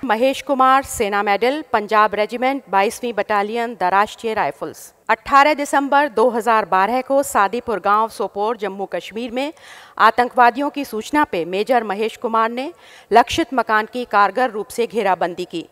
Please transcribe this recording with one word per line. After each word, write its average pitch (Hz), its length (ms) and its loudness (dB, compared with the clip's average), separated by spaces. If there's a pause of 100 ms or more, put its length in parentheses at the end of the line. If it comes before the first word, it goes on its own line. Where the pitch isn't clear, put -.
(120)
महेश 262 300 0
कुमार, 262 420 2
सेना 202 380 -4
मेडल, 214 400 0 (100)
पंजाब 214 420 2
रेजिमेंट, 240 540 -2
बाईसवीं 202 440 -2
बटालियन, 214 640 -2
द 185 100 -6
राष्ट्रीय 202 500 0
राइफल्स। 160 580 -6 (180)
अठारह 277 440 4
दिसंबर 285 540 2
दो 226 220 2
हज़ार 220 340 2
बारह 196 360 2
को 277 220 0
सादीपुर 220 580 -2
गांव, 208 280 2
सोपोर, 214 480 -4
जम्मू 196 300 -6
कश्मीर 202 440 -8
में 269 220 -6 (460)
आतंकवादियों 240 720 4
की 254 140 -6
सूचना 226 400 -2
पे 175 200 -4
मेजर 214 400 0
महेश 214 320 -4
कुमार 226 340 0
ने 262 220 -8 (380)
लक्षित 269 440 2
मकान 220 380 0
की 247 140 -6
कारगर 202 440 2
रूप 202 180 -8
से 233 180 -4
घेराबंदी 180 580 -2
की। 165 280 -8